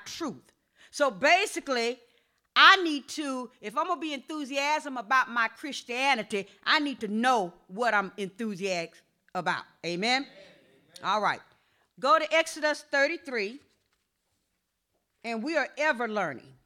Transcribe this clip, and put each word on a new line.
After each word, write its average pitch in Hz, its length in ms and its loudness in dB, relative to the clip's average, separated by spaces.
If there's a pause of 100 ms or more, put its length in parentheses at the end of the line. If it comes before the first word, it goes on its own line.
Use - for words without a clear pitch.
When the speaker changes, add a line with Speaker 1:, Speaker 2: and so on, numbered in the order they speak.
Speaker 1:
truth. - 480 -10 (380)
So 285 180 2
basically, 254 920 0 (560)
I 359 280 8
need 294 260 -4
to, 262 400 -6 (120)
if 208 160 -8
I'm 320 100 -2
gonna 349 120 -2
be 302 140 -6
enthusiasm 285 840 -4
about 240 320 0
my 233 180 0
Christianity, 240 1000 -4 (180)
I 302 140 4
need 285 200 -4
to 220 80 -6
know 214 460 2 (140)
what 214 260 0
I'm 196 240 0
enthusiastic 190 840 -6 (320)
about. 170 300 -2 (220)
Amen? 220 380 0
Speaker 2:
Amen. 269 40 -16 (760)
Speaker 1:
All 196 180 0
right. 160 180 0 (600)
Go 294 200 6
to 311 140 -4
Exodus 302 580 0
thirty-three, 277 680 0 (1600)
and 226 180 -6
we 311 140 -2
are 269 220 0
ever 262 300 0
learning. 175 460 -4 (120)